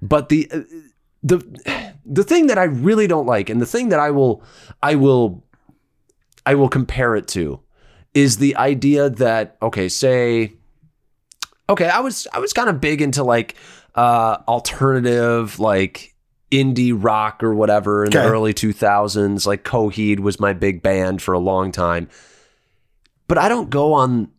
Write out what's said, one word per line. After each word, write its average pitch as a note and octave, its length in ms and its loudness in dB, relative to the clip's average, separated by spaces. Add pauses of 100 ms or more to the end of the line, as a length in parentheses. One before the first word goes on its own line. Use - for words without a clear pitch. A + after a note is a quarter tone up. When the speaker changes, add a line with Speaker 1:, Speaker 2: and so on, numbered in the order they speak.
Speaker 1:
But C3+ 300 -2
the, D3+ 220 0
uh, D#3 80 -6 (640)
the, - 680 -4 (140)
the F3+ 180 0
thing E4 220 2
that A#3+ 120 2
I F#3 60 2
really F3+ 420 2
don't D#3 200 0
like, G#2+ 240 0
and A2+ 100 -2
the A#2+ 60 -2
thing A#3+ 240 -4
that E3 100 2
I D3 120 0
will, C3 300 0 (400)
I C#3+ 120 2
will, B2+ 500 2 (1000)
I C3+ 80 2
will C#3 140 4
compare B2 480 -2
it - 120 -4
to D2+ 320 -6 (540)
is C#3 240 2
the C#3 180 0
idea C#3+ 540 2
that, A2+ 500 -2
okay, G#2+ 280 -2
say, A#2+ 680 0 (1120)
okay, F#3 200 2
I F#3+ 120 0
was, B3+ 320 -6
I - 60 -6
was - 140 -4
kinda A#3 200 0
big D3+ 300 -2
into, C#3 200 0
like, A#2+ 320 0 (400)
uh, A#2 440 2 (100)
alternative, A#2+ 1080 0
like, G2 560 -2 (360)
indie B2+ 460 2
rock G#2+ 460 -2
or A2+ 120 0
whatever G#2 520 2
in G#2+ 60 0
the - 80 4
Speaker 2:
Okay. A2+ 80 2
Speaker 1:
early A2 260 0
two G#2+ 180 -4
thousands. G2+ 720 0
Like, G2+ 180 -2
Coheed G#2 560 -2
was G2 200 -2
my G2+ 140 0
big F#2 280 -2
band F#2+ 380 0
for F#2 140 -2
a F2+ 40 2
long F#2 340 -2
time. E2+ 360 -2 (1160)
But E3 120 2
I E3+ 100 4
don't A#2+ 220 -2
go D3 220 2
on B2+ 360 2 (100)